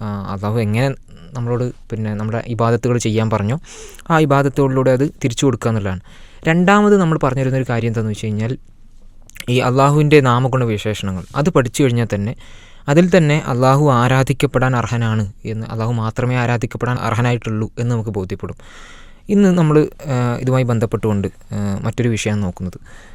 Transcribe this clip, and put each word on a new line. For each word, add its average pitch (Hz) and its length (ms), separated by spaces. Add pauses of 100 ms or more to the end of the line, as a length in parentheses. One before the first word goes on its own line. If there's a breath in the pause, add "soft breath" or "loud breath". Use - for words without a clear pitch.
ആ, 101 340
അള്ളാഹു 104 240
എങ്ങനെ 120 360 (380)
നമ്മളോട്, 120 400 (180)
പിന്നെ, 107 240
നമ്മുടെ 110 320
ഇബാദത്തുകൾ 117 520
ചെയ്യാൻ 110 320
പറഞ്ഞോ, 107 300 (500 loud breath)
ആ 160 100
ഇബാദത്തുകളിലൂടെ 139 680
അത് 131 200 (140)
തിരിച്ചു 135 220
കൊടുക്കുക 123 220
എന്നുള്ളതാണ്. 98 320 (480 soft breath)
രണ്ടാമത് 202 520
നമ്മൾ 160 220
പറഞ്ഞിരുന്നൊരു 131 480
കാര്യം 117 180
എന്താണെന്ന് 110 220
വെച്ച് 104 140
കഴിഞ്ഞാൽ, 110 320 (920)
ഈ 123 100
അള്ളാഹുവിൻ്റെ 143 640
നാമഗുണ 127 440
വിശേഷണങ്ങൾ 101 580 (140)
അത് 151 140
പഠിച്ചു 139 320
കഴിഞ്ഞാൽ 120 320
തന്നെ 101 200 (540 soft breath)
അതിൽ 175 280
തന്നെ 151 300
അള്ളാഹു 135 440
ആരാധിക്കപ്പെടാൻ 127 840
അർഹനാണ് 110 560 (120)
എന്ന്, 110 220
അള്ളാഹു 113 260
മാത്രമേ 120 440
ആരാധിക്കപ്പെടാൻ 120 600
അർഹനായിട്ടുള്ളൂ 113 840
എന്ന് 120 160
നമുക്ക് 110 160
ബോധ്യപ്പെടും. 95 460 (720 loud breath)
ഇന്ന് 196 300
നമ്മൾ, 151 300 (180)
ആ, 123 340
ഇതുമായി 127 240
ബന്ധപ്പെട്ടുകൊണ്ട്, 107 640
ആ, 101 540
മറ്റൊരു 117 260
വിഷയം 107 320
നോക്കുന്നത്, 92 380 (360 soft breath)